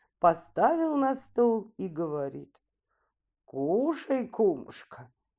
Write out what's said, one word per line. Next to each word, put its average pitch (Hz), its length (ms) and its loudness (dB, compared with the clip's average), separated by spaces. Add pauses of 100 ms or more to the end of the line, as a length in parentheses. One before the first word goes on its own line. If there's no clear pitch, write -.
(180)
поставил 277 800 2
на 269 180 2
стол 233 600 0
и 190 120 -6
говорит: 147 680 -6 (880)
«Кушай, 247 800 -2
кумушка, - 880 -2 (260)